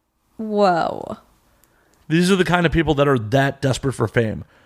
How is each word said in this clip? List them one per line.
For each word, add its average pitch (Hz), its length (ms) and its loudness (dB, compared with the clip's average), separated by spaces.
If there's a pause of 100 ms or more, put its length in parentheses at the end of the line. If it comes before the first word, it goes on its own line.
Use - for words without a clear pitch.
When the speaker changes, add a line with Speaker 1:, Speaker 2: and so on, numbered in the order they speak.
(360)
Speaker 1:
Whoa. 202 840 0 (920)
Speaker 2:
These 175 220 2
are 196 60 4
the 180 80 2
kind 170 220 0
of 127 60 -4
people 160 220 2
that 143 140 2
are 135 100 2
that 131 440 -2
desperate 135 300 -2
for 113 160 -2
fame. 107 360 -2 (220)